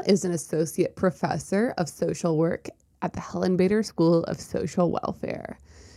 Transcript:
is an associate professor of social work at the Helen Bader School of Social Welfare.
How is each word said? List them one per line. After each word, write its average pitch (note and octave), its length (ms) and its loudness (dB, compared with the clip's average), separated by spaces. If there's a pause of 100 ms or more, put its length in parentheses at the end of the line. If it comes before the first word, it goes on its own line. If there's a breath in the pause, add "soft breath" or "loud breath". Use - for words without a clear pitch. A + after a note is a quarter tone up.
is G3 180 4
an F3+ 60 -2
associate - 640 -2
professor F3+ 840 -2
of E3+ 100 -2
social E3 480 -2
work E3 320 0 (360)
at F3+ 100 -4
the F#3 80 -8
Helen F#3 360 0
Bader F#3+ 260 4
School E3 400 4
of - 180 -6
Social - 500 0
Welfare. - 680 -6 (380 soft breath)